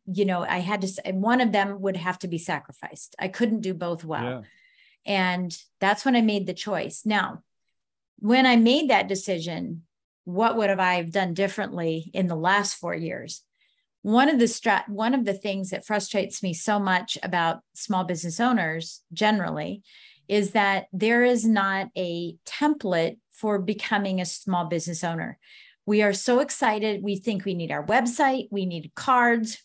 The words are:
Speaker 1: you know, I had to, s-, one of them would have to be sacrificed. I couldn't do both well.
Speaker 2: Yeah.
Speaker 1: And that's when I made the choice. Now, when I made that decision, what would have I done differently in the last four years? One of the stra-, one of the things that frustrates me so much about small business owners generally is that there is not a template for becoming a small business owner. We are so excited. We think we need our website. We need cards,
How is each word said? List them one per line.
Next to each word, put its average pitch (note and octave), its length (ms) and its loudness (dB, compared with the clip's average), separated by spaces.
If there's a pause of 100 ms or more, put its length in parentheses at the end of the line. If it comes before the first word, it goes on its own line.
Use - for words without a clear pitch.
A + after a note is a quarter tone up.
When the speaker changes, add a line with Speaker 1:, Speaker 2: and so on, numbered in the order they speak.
Speaker 1:
you F#3+ 200 0
know, F3+ 180 0
I F3+ 160 0
had F#3+ 220 -2
to, F#3+ 60 -2
s-, F#3+ 260 -6
one A3 280 2
of A#3 100 2
them G3 300 0
would F#3+ 160 -2
have F3+ 220 -4
to F#3 80 -8
be E3+ 100 -4
sacrificed. - 800 -10
I F#3 120 -4
couldn't A3 320 0
do F#3 120 -4
both E3+ 320 -6
well. D#3 180 -4
Speaker 2:
Yeah. B2 180 -6 (640)
Speaker 1:
And F3+ 520 0 (220)
that's G3+ 260 2
when C4 100 4
I A#3+ 60 6
made G#3 260 2
the F3+ 60 -4
choice. - 520 -6
Now, G3+ 380 -2 (760)
when B3 260 4
I B3 120 8
made B3+ 320 6
that G3+ 180 4
decision, E3+ 760 -4 (400)
what F#3 320 0
would G#3+ 140 2
have G3 100 2
I F3+ 220 2
done E3+ 320 -2
differently E3+ 800 -2
in F#3 140 0
the E3+ 80 -2
last F#3 400 2
four F3 180 -6
years? D#3+ 480 -8 (600)
One A#3+ 260 4
of D#4 80 2
the A#3 100 6
stra-, A3+ 400 0
one A3 260 -2
of B3+ 120 2
the G3 80 0
things G3 360 -4
that - 160 -8
frustrates G3+ 580 -2
me F3+ 100 -2
so G#3 240 0
much F#3 460 0
about F3 380 0 (120)
small F#3 300 -2
business E3+ 360 -4
owners E3+ 600 -2 (120)
generally F3+ 680 -2 (460)
is G3 240 0
that G3 420 2
there A3+ 300 4
is B3 220 4
not G3 420 2 (100)
a E3+ 380 -4 (100)
template G3+ 720 0 (160)
for G#3 260 0
becoming G3 600 -2
a F3+ 40 -2
small F3 400 -4
business E3 380 -4
owner. E3 340 -4 (480)
We G#3 160 4
are G#3 120 4
so B3 260 2
excited. G#3+ 640 0
We G3+ 140 -2
think G3+ 260 -4
we F#3+ 120 -2
need E3 160 -6
our D3 140 -6
website. B3+ 640 2
We G3 140 -2
need E3 300 -6
cards, A#3+ 680 2